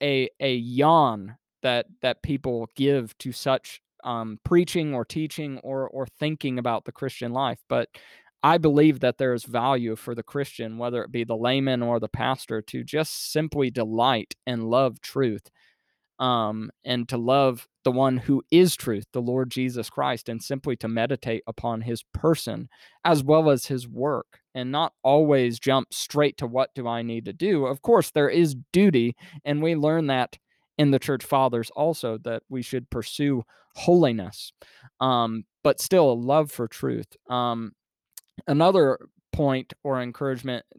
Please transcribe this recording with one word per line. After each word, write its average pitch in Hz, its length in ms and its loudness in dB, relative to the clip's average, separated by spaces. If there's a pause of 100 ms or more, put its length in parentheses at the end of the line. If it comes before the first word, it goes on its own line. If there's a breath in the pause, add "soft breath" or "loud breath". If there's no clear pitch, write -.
a, 135 260 0 (120)
a 135 140 0
yawn 123 840 2 (260)
that, 123 240 0 (160)
that 123 200 -2
people 123 520 -4
give 135 440 0
to 127 140 -8
such - 480 -4 (240)
um, 113 400 -6
preaching 170 500 2
or 117 100 -2
teaching 151 540 -8
or, 135 300 -6
or 131 180 -8
thinking 147 520 -4
about 120 260 -2
the - 80 -12
Christian - 400 -8
life. 123 360 -4
But 123 200 0 (540 loud breath)
I 160 160 6
believe 151 420 4
that 123 180 0
there 127 160 0
is 117 100 -6
value 120 520 -2
for - 180 -10
the 117 80 -8
Christian, 117 560 -8
whether 120 240 -4
it - 100 -12
be 117 120 -2
the 113 120 -2
layman 127 460 0
or 117 180 0
the 107 80 -4
pastor, 123 540 -4
to 127 200 -8
just - 500 -6
simply 147 380 0
delight 113 640 0 (120)
and 120 180 -4
love 123 360 0
truth, 117 500 -4 (680)
um, 113 520 -2 (140)
and 120 240 -4
to 127 100 -4
love 127 480 2 (180)
the 131 80 4
one 131 260 2
who 135 320 0
is 175 260 6
truth, 107 360 -4
the 123 100 -4
Lord 127 280 -2
Jesus 123 400 -4
Christ, 135 380 -4
and 113 140 -8
simply 135 340 -4
to 110 120 -6
meditate 117 580 -2
upon 113 360 -6
his 117 200 -6 (120)
person 123 540 -2 (360 soft breath)
as 160 180 2
well 151 280 4
as 131 160 2
his 123 220 -6
work, 123 520 -6 (140)
and 127 160 -8
not 151 320 -2
always 135 560 4
jump 135 340 0
straight - 460 0
to, 127 80 -6
"What 123 280 -2
do 123 140 -8
I 117 140 -4
need 113 240 -6
to 101 60 -6
do?" 165 340 0
Of 135 160 -4
course, 226 280 4
there 147 180 2
is 143 280 2 (160)
duty, 143 440 4 (280 loud breath)
and 147 180 -2
we 165 120 0
learn 156 320 0
that 127 320 -2 (400)
in 143 140 6
the 135 60 6
church - 260 -2
fathers 127 460 0
also, 147 480 -2
that 113 300 -6
we 127 140 -6
should 123 260 -8
pursue 127 560 -4 (320 soft breath)
holiness, 123 760 2 (460 soft breath)
um, 117 460 0 (180)
but 143 160 2
still 165 320 4
a 120 40 2
love 143 360 0
for 120 180 -6
truth. 117 480 -6 (120)
Um, 120 440 -4 (720)
another 160 520 4 (340)
point 135 400 0 (120)
or 131 160 -2
encouragement 123 640 -6 (140)